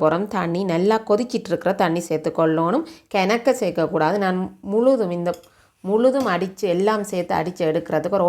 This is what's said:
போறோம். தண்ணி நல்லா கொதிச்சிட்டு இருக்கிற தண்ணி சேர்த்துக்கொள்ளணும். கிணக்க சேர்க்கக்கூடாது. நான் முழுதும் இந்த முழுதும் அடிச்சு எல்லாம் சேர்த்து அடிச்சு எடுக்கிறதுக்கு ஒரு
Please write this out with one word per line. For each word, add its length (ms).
போறோம். 240
தண்ணி 240
நல்லா 240
கொதிச்சிட்டு 440
இருக்கிற 200
தண்ணி 260
சேர்த்துக்கொள்ளணும். 760
கிணக்க 480
சேர்க்கக்கூடாது. 640
நான் 140
முழுதும் 440
இந்த 140
முழுதும் 440
அடிச்சு 400
எல்லாம் 380
சேர்த்து 280
அடிச்சு 300
எடுக்கிறதுக்கு 500
ஒரு 80